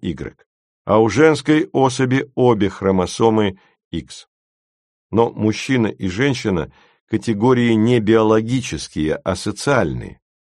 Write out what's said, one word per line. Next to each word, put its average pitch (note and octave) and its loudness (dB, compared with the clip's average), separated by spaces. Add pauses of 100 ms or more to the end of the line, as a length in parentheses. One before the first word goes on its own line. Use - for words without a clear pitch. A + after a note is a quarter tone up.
Y, - -10 (500)
а G#2 2
у A2+ 4
женской D3+ 2
особи C3 0
обе A#2 2
хромосомы G2 0 (320)
X. - -12 (840)
Но A#2 2
мужчина A2 -2
и G2 -6
женщина — G#2 -2 (400)
категории A#2 0
не A2+ 2
биологические, A2 0
а - -4
социальные. F#2 -4 (260)